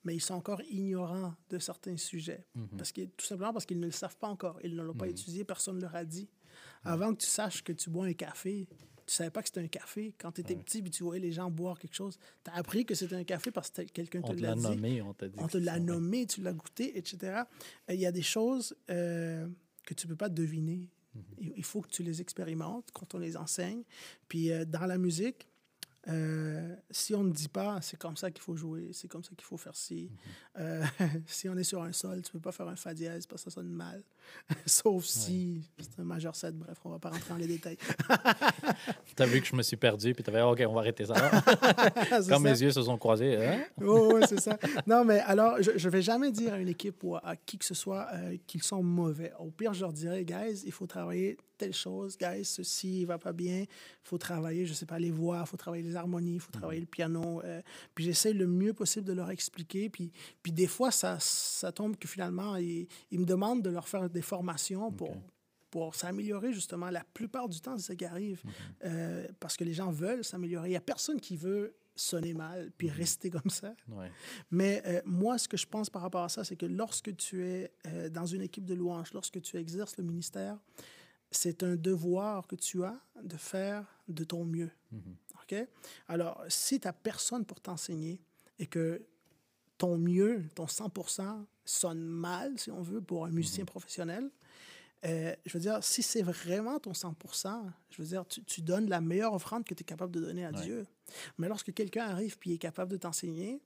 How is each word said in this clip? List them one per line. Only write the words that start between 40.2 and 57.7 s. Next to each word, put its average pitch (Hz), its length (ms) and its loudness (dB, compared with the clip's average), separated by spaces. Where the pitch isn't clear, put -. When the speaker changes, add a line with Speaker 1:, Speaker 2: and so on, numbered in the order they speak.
Speaker 2:
t'as 104 100 0
fait, « 113 100 8
Ok, 120 260 8
on 110 40 2
va 113 80 6
arrêter 110 240 2
ça. » 110 100 0
Speaker 1:
<laughs> 143 280 10
C'est - 0 -
Speaker 2:
Quand 226 120 6
Speaker 1:
ça. 160 160 10
Speaker 2:
mes 143 120 10
yeux 139 80 8
se 131 120 4
sont 120 140 2
croisés, 113 480 6
hein ? 208 200 2
Speaker 1:
Oui, 214 220 10
oui, 226 140 10
c'est 196 120 4
ça. 214 160 2
Non, 240 180 10
mais 214 160 10
alors, 220 400 6
je, 202 160 8
je 180 120 4
vais 185 140 6
jamais 247 280 4
dire 220 240 0
à 196 40 -2
une 185 100 0
équipe 180 340 -4
ou 175 140 -2
à, 165 100 -6
à 165 100 -4
qui - 220 -12
que - 60 -4
ce 185 100 -2
soit, 196 380 -4
euh, 175 240 -4
qu'ils - 160 -4
sont 196 200 0
mauvais. 165 560 2
Au 165 120 -8
pire, 208 240 0
je 180 60 -4
leur 175 120 -2
dirais, « 170 320 -2
Guys, 196 400 -4
il 190 80 -6
faut 185 140 -8
travailler 180 500 -2
telle 196 180 -4
chose. 190 420 -4
Guys, 185 280 -2
ceci 185 600 -2
va 170 140 -2
pas 180 140 -4
bien. 180 300 0
Il 202 60 -6
faut 175 140 -4
travailler, 165 480 -2
je 156 80 -4
sais 156 120 -6
pas, 165 140 -6
les 170 100 2
voix, 170 300 0
il 160 80 -4
faut 185 80 -10
travailler 170 260 -6
les 170 140 -4
harmonies, 175 380 0
il 175 60 -2
faut - 140 -16
Speaker 2:
Mhm. 214 60 -6
Speaker 1:
travailler 165 200 -4
le 170 60 -6
piano. » 165 580 -2
Euh, 170 160 -6